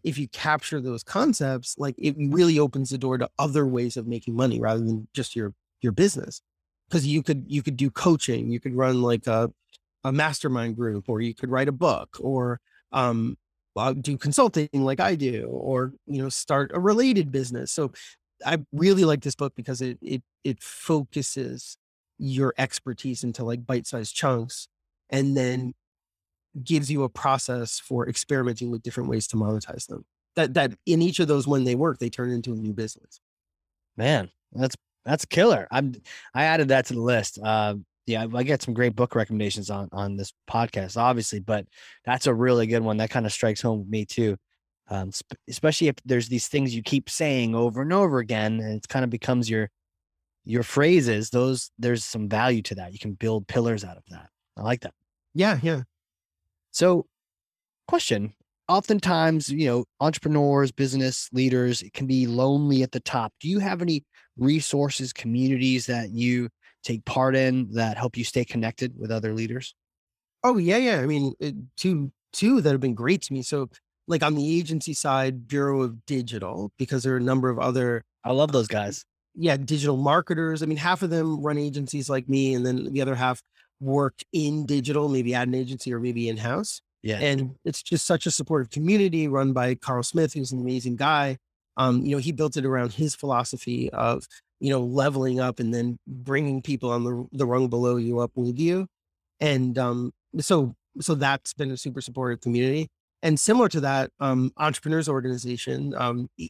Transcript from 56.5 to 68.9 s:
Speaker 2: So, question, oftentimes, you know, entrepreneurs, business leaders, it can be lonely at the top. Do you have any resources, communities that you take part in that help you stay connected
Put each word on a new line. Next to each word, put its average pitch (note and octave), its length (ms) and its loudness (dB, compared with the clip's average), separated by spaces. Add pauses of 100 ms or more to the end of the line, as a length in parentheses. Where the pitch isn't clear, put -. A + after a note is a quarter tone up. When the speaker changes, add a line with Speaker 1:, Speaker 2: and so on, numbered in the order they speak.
Speaker 2:
So, F3 360 4 (800)
question, G#2+ 480 0 (340)
oftentimes, E3+ 800 4
you D3 180 0
know, A#2+ 180 2 (160)
entrepreneurs, C#3+ 720 2
business C3 600 -2
leaders, B2 500 2
it G2 100 -16
can C3+ 160 -6
be C3 180 4
lonely C3+ 560 4
at B2+ 100 -2
the B2 80 -6
top. A2+ 400 -4
Do D3+ 80 -6
you G3+ 120 2
have F#3+ 200 -2
any E3 240 -2 (320)
resources, C#3+ 760 0
communities B2+ 760 0
that A#2 240 -2
you A#2+ 380 0 (340)
take A#2 220 -4
part C3 320 2
in B2+ 380 2
that A2+ 220 0
help A#2+ 200 -4
you A#2+ 80 -4
stay B2 200 -2
connected A#2+ 540 -4